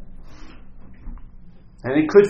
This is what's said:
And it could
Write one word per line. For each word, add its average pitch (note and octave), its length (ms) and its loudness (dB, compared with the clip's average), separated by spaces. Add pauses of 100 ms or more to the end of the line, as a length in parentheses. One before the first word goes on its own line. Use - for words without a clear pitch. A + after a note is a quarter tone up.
(1800)
And C3 140 0
it D3+ 120 4
could G3+ 200 10